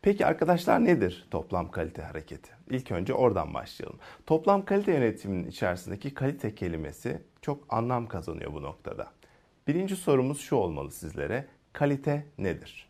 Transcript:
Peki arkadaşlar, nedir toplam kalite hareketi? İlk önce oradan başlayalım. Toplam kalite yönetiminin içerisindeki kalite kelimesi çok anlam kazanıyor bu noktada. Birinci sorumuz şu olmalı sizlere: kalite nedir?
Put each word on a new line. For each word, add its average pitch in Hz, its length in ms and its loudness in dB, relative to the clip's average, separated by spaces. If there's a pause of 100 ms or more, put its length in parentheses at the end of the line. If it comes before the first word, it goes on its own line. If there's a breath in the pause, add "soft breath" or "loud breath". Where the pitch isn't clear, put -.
Peki 196 240 4
arkadaşlar, 170 580 4
nedir 120 460 4
toplam 85 400 -2
kalite 80 320 -4
hareketi? 78 480 -12 (200)
İlk 127 200 -4
önce 98 240 -2
oradan 92 400 4
başlayalım. - 440 -8 (280 loud breath)
Toplam 196 380 4
kalite 196 280 2
yönetiminin 104 560 0
içerisindeki 92 680 -4
kalite 135 400 -2
kelimesi 87 680 -6 (200)
çok 143 260 -6
anlam 117 380 0
kazanıyor 78 460 -8
bu 76 100 -8
noktada. - 500 -10 (540 soft breath)
Birinci 185 300 -2
sorumuz 139 440 2
şu - 160 -2
olmalı 76 340 -2
sizlere: 80 560 -6 (260 loud breath)
kalite 143 540 0 (120)
nedir? 87 520 -6